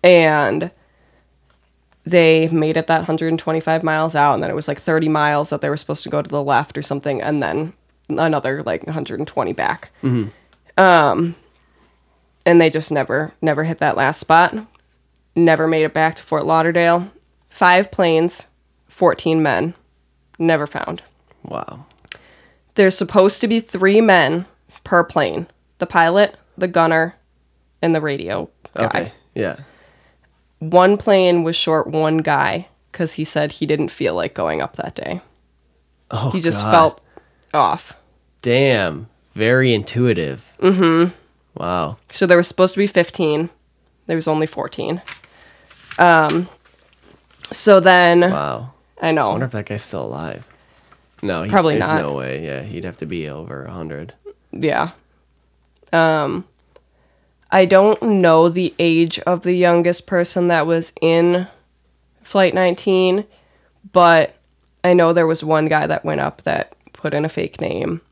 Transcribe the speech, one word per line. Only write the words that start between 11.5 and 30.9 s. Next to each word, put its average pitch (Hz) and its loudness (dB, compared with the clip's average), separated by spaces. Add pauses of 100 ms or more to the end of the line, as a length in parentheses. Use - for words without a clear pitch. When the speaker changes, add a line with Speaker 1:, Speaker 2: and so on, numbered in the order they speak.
Speaker 1:
and 170 6
they 160 4
just 156 -6
never, 147 -4
never 156 -2
hit 160 -6
that 147 0
last 135 0
spot. 170 4 (800)
Never 160 4
made 160 0
it 156 -2
back 160 0
to - -18
Fort 151 -4
Lauderdale. 170 0 (380)
Five 185 2
planes, 170 0 (400)
fourteen 160 -2
men. 147 -2 (640)
Never 160 0
found. - -10 (400)
Speaker 2:
Wow. - -14 (920)
Speaker 1:
There's 190 4
supposed 196 2
to 233 -2
be 226 0
three 202 2
men 175 2 (380)
per 175 2
plane. 147 -4 (320)
The 175 -4
pilot, 180 2 (200)
the 185 -4
gunner, 165 0 (680)
and 165 0
the 156 0
radio 101 -6 (240)
guy. 113 -2
Speaker 2:
Okay, - -4 (240)
yeah. 95 -6 (1000)
Speaker 1:
One 180 4